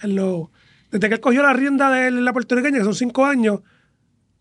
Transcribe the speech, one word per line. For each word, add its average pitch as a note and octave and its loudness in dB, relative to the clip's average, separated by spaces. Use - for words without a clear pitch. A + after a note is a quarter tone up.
lo, F#3+ -4
desde G#3 -2
que G#3 0
él A3 -4
cogió C4 2
la C#4 4
rienda C#4 0
de B3+ 0
la B3 -2
puertorriqueña, B3 -2
que G3 0
son G#3 0
cinco B3 0
años, A3+ 0